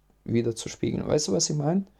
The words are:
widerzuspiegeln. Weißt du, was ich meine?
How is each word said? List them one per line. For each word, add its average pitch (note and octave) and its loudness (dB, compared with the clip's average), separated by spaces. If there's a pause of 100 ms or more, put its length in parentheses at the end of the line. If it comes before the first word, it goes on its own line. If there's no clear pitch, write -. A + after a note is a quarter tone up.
(260)
widerzuspiegeln. - -2
Weißt D3+ 2
du, - 0
was F3 2
ich D3+ 0
meine? D#3+ 0 (140)